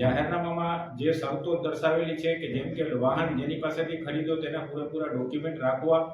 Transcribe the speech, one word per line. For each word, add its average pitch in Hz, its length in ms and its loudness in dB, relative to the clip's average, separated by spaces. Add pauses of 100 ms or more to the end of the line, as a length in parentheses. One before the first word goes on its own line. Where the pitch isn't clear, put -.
જાહેરનામામાં 170 960 0
જે 147 160 2
શરતો 156 440 0
દર્શાવેલી 160 600 2
છે 165 180 2
કે 156 180 -4
જેમ 135 220 -2
કે 151 200 0
વાહન 147 460 2
જેની 156 180 -2
પાસેથી 160 380 -2
ખરીદો 156 400 -2
તેના 156 220 -4
પૂરેપૂરા 147 480 -4
ડોક્યુમેન્ટ 135 540 -2
રાખવા 135 380 4 (160)